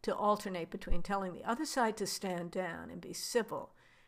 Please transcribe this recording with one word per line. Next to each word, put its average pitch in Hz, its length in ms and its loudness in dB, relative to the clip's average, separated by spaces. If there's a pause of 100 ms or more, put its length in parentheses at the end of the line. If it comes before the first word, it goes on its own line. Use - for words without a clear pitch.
to 214 100 0
alternate 185 560 0
between 180 320 6
telling 196 300 0
the - 120 -12
other 240 200 0
side 226 320 2
to 202 100 -2
stand 175 440 -4
down 170 400 -4
and 175 100 -10
be - 120 -12
civil - 600 -2 (340)